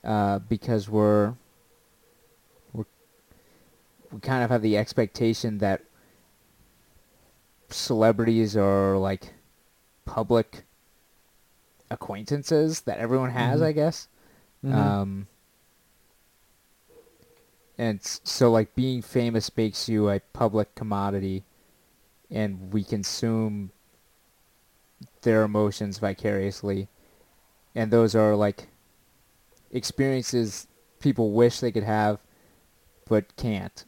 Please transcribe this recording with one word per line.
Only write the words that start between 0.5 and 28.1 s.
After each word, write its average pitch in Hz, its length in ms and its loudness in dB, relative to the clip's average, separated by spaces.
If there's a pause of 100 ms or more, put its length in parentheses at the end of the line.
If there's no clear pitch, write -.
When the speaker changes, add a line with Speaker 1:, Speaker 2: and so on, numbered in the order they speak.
Speaker 1:
we're, 104 460 4 (1400)
we're, 110 120 -8 (1300)
we 117 80 -14
kind 131 240 -2
of 113 60 -2
have 120 120 2
the 107 160 2
expectation 110 800 -2
that 98 220 0 (1900)
celebrities 113 880 2
are, 98 400 4
like, 95 360 -4 (720)
public - 580 0 (1200)
acquaintances 143 920 -2
that - 180 -6
everyone 123 320 0
has, 123 280 0
Speaker 2:
Mm-hmm. 160 80 4
Speaker 1:
I 156 40 0
guess. 151 360 -2 (560)
Speaker 2:
Mm-hmm. 135 140 -2
Speaker 1:
Um, 101 500 0 (2500)
and 110 220 -2
s-, - 240 -10
so, - 280 2
like, 110 240 2
being 127 260 -2
famous 117 540 -2
makes 110 340 -2
you 107 200 2
a 98 100 0 (140)
public 107 420 -2
commodity, 98 680 -4 (880)
and 95 420 -6
we 104 100 0
consume 107 880 -4 (1500)
their 110 220 4
emotions 104 540 -2
vicariously. 98 880 -4 (880)
And 113 160 0
those 117 240 4